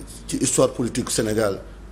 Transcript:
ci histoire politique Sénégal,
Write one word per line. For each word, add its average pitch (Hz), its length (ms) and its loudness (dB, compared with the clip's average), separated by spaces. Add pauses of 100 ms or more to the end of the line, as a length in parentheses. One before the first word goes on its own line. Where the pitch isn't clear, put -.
(260)
ci 135 120 -2
histoire 131 340 4
politique 117 380 -2
Sénégal, 107 500 2 (320)